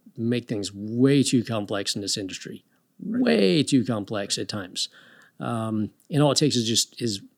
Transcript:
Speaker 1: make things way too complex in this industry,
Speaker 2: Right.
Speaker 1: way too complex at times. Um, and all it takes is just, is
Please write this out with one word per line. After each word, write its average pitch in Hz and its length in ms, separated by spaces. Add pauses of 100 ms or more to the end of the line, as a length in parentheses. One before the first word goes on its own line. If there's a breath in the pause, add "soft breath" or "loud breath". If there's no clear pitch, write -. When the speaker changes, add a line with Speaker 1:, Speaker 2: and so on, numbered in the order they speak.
(160)
Speaker 1:
make 120 320
things 101 260
way 120 480
too 120 220
complex 104 500
in 104 80
this 95 140
industry, - 480 (400)
Speaker 2:
Right. 247 180
Speaker 1:
way 196 400
too 127 220
complex 104 540
at 101 100
times. - 400 (520 soft breath)
Um, 110 500 (200)
and 147 120
all 143 100
it - 60
takes 127 180
is 113 100
just, - 360
is 104 180 (180)